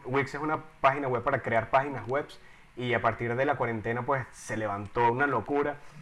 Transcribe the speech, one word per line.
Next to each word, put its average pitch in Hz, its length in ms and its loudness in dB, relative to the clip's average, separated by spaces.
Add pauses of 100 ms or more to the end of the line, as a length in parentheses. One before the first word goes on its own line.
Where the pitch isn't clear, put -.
Wix 135 300 0
es 143 80 -4
una 151 200 -2 (200)
página 139 260 4
web 120 140 0
para 135 200 2
crear 113 280 0
páginas 135 360 2
webs 139 320 -2 (380)
y 123 160 -2
a 117 80 2
partir 117 340 0
de 131 120 2
la 143 100 2
cuarentena, 117 460 -2
pues, 131 280 0
se - 280 -8
levantó 104 520 0
una 131 160 2
locura. 143 500 0 (260)